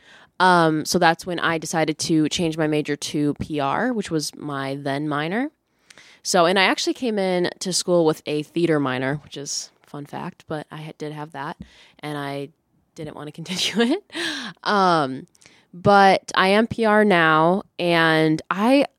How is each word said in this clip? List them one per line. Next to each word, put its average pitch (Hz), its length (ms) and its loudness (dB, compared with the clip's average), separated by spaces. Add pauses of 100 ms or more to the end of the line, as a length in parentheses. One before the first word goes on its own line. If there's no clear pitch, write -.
(400)
Um, 165 460 4
so - 140 0
that's 165 260 0
when 175 140 -8
I 165 180 -2
decided 156 420 -2
to 156 300 0
change 160 280 -4
my 156 100 0
major 151 280 -2
to 147 400 -2
P 151 240 -8
R, 175 340 -2
which 208 180 -6
was 156 240 -4
my 139 400 -8
then 143 320 -6
minor. 165 440 -4 (720)
So, 175 220 2
and 185 140 2
I 190 40 4
actually 294 300 0
came 226 240 -4
in 185 320 0 (100)
to 190 120 -8
school 175 340 0
with 151 200 0
a 151 180 -4
theater 165 360 0
minor, 131 440 -2
which - 140 -18
is - 340 -10 (100)
fun 143 240 -14
fact, 147 420 -14
but 156 220 -10
I 151 80 -16
ha-, 156 200 -14
did 151 160 -10
have 151 180 -14
that, 143 260 -12 (420)
and 147 180 -8
I 139 320 -8 (460)
didn't 151 200 -12
wanna 151 160 -14
<laughs> - 80 -16
continue 185 540 -2
it. 403 100 -4 (600)
Um, 170 640 0 (460)
but 196 640 6
I 185 140 4
am 214 180 4
P - 180 -2
R 214 200 6
now, 170 580 4 (160)
and 160 600 2 (100)
I, 240 340 2 (140)